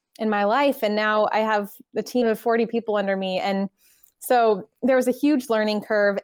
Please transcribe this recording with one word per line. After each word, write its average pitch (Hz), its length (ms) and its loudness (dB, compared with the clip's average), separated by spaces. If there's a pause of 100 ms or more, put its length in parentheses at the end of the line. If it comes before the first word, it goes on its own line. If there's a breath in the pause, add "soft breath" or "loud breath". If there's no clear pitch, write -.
(180)
in 220 100 -4
my 208 180 0
life. 269 360 0
And 208 140 0
now 214 360 2
I 214 80 0
have 214 300 -2 (260)
a 214 60 -4
team 247 240 -2
of 220 140 0
forty 233 260 0
people 226 300 -2
under 196 200 0
me. 190 240 -4
And 196 300 -2 (520 soft breath)
so 226 460 2 (140)
there 262 140 2
was 254 120 2
a 254 40 2
huge 262 380 0
learning 214 320 0
curve, 202 420 0